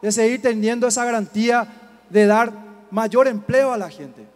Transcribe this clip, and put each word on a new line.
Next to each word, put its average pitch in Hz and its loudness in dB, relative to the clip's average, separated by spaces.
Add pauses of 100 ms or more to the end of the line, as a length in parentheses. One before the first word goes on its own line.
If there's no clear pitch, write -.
de 208 -4
seguir 233 0
teniendo 233 0
esa 240 -2
garantía 233 -2 (420)
de 208 4
dar 220 4 (380)
mayor 226 2
empleo 254 -2
a 233 -4
la 185 -8
gente. 131 -20 (100)